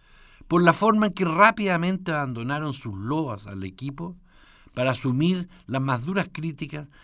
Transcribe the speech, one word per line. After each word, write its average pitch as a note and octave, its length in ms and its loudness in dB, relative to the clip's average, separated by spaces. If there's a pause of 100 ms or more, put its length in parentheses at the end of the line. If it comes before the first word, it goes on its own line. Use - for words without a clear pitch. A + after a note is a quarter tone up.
(460)
por F3 160 4
la E3+ 100 8
forma G#3+ 340 4
en F#3+ 80 -2
que F#3 100 -2
rápidamente F#3 880 2
abandonaron C#3+ 600 -4
sus A#2 220 -8
loas A#2+ 520 -4
al G2 180 -8
equipo C#3+ 520 -10 (560)
para B2+ 200 0
asumir D#3+ 560 0 (180)
las C3 160 -2
más B2+ 220 0
duras F#3 280 -2
críticas D3+ 560 -8 (160)